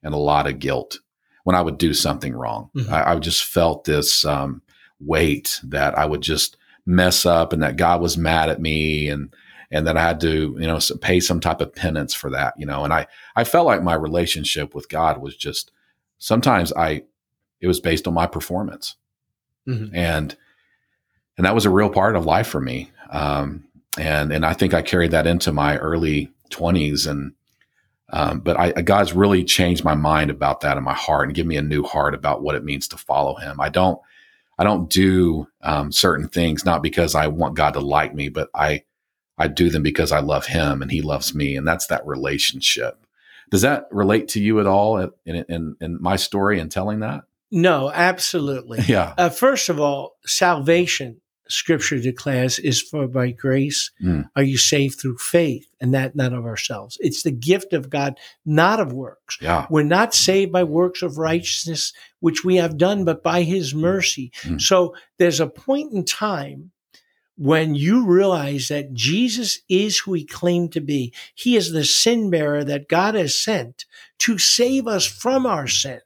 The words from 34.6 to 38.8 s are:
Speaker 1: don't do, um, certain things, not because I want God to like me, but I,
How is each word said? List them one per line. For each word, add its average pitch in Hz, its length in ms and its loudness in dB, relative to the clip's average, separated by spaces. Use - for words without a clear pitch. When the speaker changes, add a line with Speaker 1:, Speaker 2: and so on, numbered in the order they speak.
Speaker 1:
don't 92 240 0
do, 90 600 2
um, 73 300 -2
certain 73 360 0
things, 82 360 -2
not 82 180 2
because 80 320 0
I 78 120 2
want 76 300 -2
God 73 180 2
to 71 60 -2
like 73 340 0
me, 71 160 -6
but 73 240 -6
I, 76 300 0